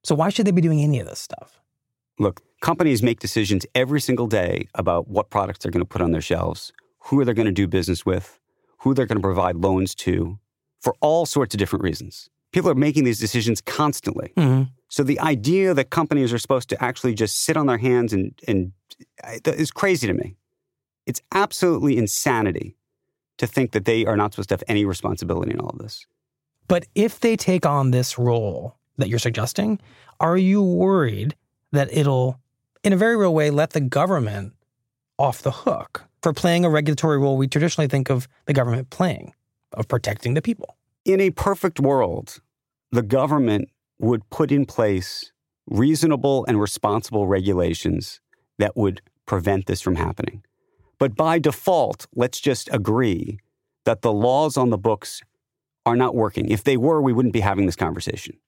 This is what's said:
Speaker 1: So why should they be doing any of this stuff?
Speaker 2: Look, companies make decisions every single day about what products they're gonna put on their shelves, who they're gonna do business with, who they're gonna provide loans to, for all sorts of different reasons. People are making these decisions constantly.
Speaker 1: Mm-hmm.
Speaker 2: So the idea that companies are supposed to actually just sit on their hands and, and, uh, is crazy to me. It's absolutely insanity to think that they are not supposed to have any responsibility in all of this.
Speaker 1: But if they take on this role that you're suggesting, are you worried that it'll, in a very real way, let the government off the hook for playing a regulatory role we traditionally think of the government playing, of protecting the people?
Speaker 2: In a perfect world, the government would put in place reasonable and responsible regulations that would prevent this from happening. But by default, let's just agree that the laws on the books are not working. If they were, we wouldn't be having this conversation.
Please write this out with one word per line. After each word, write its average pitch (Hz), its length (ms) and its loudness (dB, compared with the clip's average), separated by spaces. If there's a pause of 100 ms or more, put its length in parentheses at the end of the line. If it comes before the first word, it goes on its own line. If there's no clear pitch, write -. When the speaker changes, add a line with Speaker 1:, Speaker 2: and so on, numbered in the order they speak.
Speaker 1:
So 156 120 0
why 160 140 2
should 202 180 0
they 202 40 4
be 175 100 4
doing 156 200 4
any 147 180 2
of - 80 -8
this - 120 -14
stuff? - 420 -18 (560)
Speaker 2:
Look, 101 240 -2 (200)
companies 151 420 2
make 117 160 0
decisions 101 560 -2
every 131 260 0
single 120 240 0
day 95 480 -2
about 87 340 -2
what 101 220 -2
products 98 300 -4
they're - 120 -6
gonna 87 140 -2
put - 160 -6
on 85 100 0
their 80 100 0
shelves, 85 520 -4 (320)
who 135 180 0
they're 117 120 0
gonna 110 160 2
do 95 160 2
business 87 360 -2
with, 90 360 -4 (400)
who 135 160 2
they're 131 100 2
gonna 107 160 -2
provide 90 360 0
loans 92 360 0 (120)
to, 90 340 -2 (420)
for - 200 0
all 156 260 2
sorts 131 260 -2
of 101 60 -4
different 98 240 -2
reasons. - 460 -8 (220)
People 180 200 2
are 131 40 2
making 147 280 2
these 117 160 2
decisions 113 420 -2
constantly. - 760 -4
Speaker 1:
Mm-hmm. 135 260 4 (240)
Speaker 2:
So - 160 -2
the 139 160 0
idea 160 540 2
that 139 160 2
companies 147 420 0
are 120 60 0
supposed 127 320 -2
to - 120 -4
actually 123 340 -2
just 107 280 -2
sit 160 140 0
on 151 80 0
their 123 140 0
hands 120 340 2
and, 95 200 -2 (140)
and, 95 240 0 (520)
uh, 117 280 -4 (120)
is - 80 -4
crazy 165 360 -2
to 92 60 0
me. - 240 -6 (680)
It's - 160 -8 (120)
absolutely 170 640 0
insanity 110 800 -2 (600)
to 123 80 0
think 127 260 0
that 104 100 0
they 113 220 2
are 110 100 0
not 104 180 0
supposed 101 160 -8
to 98 40 2
have 90 160 -4
any 104 160 2
responsibility 90 680 -4
in - 80 -4
all - 120 -8
of - 80 -16
this. - 260 -16 (640)
Speaker 1:
But 175 160 0 (100)
if 214 240 0
they 226 160 2
take 185 300 0
on 139 260 2
this 123 260 0
role 113 600 -2 (200)
that 98 120 -2
you're 113 100 -2
suggesting, 196 600 -2 (420)
are 170 160 2
you 190 260 4
worried 175 720 0 (380)
that 139 180 2
it'll, 131 480 0 (440)
in 202 100 4
a 185 40 4
very 226 200 2
real 190 160 2
way, 151 160 2
let 147 220 0
the 156 100 -2
government 123 720 -2 (680)
off 135 220 0
the 139 100 -2
hook - 540 -6 (160)
for 165 100 2
playing 175 320 2
a 170 60 4
regulatory 151 480 2
role 139 180 2
we 135 120 2
traditionally 147 420 0
think 135 200 0
of 127 200 0 (160)
the 147 80 0
government 127 360 0
playing, - 440 -4 (400)
of - 160 -6
protecting 117 460 -2
the 156 60 0
people? - 360 -6 (260)
Speaker 2:
In 190 160 4
a 190 120 4
perfect 190 500 -2
world, 131 580 0 (520)
the 120 120 2
government 131 680 0 (280)
would 113 320 -2
put 151 220 0
in 143 140 2
place 101 640 -2 (360)
reasonable 139 800 2
and 110 120 2
responsible 104 680 -2
regulations 90 920 0 (380)
that 101 180 -2
would 98 260 0 (240)
prevent 98 420 -2
this 90 140 -4
from 87 140 0
happening. - 480 -6 (540)
But 120 180 2
by 160 240 2
default, 151 760 0
let's 123 260 0
just - 340 -2
agree 107 640 0 (460)
that 113 160 0
the 117 100 2
laws 131 460 2
on 127 120 2
the 107 80 0
books 104 440 -2 (640)
are 120 100 2
not 127 200 2
working. 113 340 -2
If 107 140 0
they 135 140 2
were, 151 240 2
we 131 120 2
wouldn't 120 200 2
be 117 60 0
having 98 260 2
this 90 100 0
conversation. - 640 -8 (100)